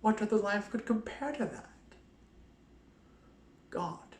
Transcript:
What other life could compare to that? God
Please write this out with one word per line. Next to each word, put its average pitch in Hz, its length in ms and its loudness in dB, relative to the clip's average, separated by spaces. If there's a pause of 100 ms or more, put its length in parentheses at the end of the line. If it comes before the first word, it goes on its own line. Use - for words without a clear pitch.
What 214 200 4
other 214 160 4
life 202 320 2
could 226 160 -2
compare 240 480 -2
to 269 120 -2
that? - 240 -10 (2000)
God 165 500 -6